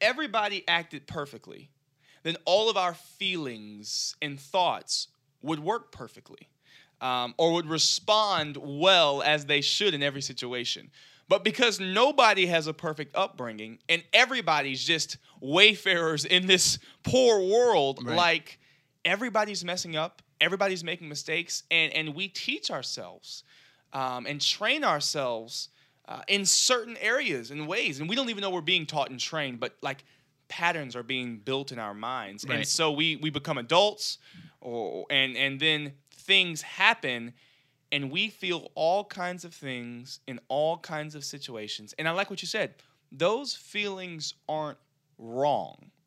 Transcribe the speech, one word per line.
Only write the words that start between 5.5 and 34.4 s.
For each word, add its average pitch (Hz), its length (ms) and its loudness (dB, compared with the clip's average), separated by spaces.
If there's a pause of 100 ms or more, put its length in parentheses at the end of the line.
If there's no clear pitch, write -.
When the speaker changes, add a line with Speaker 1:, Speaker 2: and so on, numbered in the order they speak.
Speaker 1:
work 208 320 -4
perfectly, - 580 -20 (520)
um, 123 360 -2
or 165 160 4
would 170 140 0
respond 165 880 2
well 147 680 4
as 147 220 2
they 143 160 2
should 196 320 2
in 143 100 -2
every 139 180 -2
situation. 123 720 -6 (360)
But 190 160 4
because 220 360 2
nobody 208 680 6
has 165 200 2
a 156 60 -4
perfect 156 420 -6
upbringing 117 720 -4
and 170 160 2 (100)
everybody's 160 680 4
just 156 340 0 (220)
wayfarers 170 840 4
in 185 200 4
this 185 320 4 (260)
poor 240 380 6
world, 185 640 4
Speaker 2:
Right. 120 120 -2
Speaker 1:
like, 170 420 2 (460)
everybody's 202 600 0
messing 175 300 -6
up, 160 260 -4 (180)
everybody's 185 440 2
making 170 260 -8
mistakes, 156 600 -6
and, 160 220 4
and 156 200 -4
we 190 140 -6
teach - 420 -8
ourselves, 120 760 -10 (500)
um, 127 340 -6
and 147 140 -6
train 269 420 0
ourselves, 135 840 -2 (380)
uh, - 200 -12
in 196 180 2
certain 233 520 2
areas 208 520 -2
and 151 180 -8
ways. 170 320 -2
And 156 100 -4
we 226 60 0
don't 262 140 0
even 202 120 -6
know 196 100 -2
we're 180 100 -2
being 165 240 2
taught 143 240 -2
and 127 100 -12
trained, 135 400 -4
but, 123 220 -6
like, 139 220 -8 (460)
patterns 160 480 -4
are 120 60 -8
being 123 340 -6
built 135 340 -6
in 120 80 -10
our 104 140 -8
minds. 107 500 -8
And 131 100 -6
Speaker 2:
Right. 113 140 -2
Speaker 1:
so 160 240 2
we, 156 240 0
we 156 140 -4
become 143 280 -4
adults, 175 600 2 (420)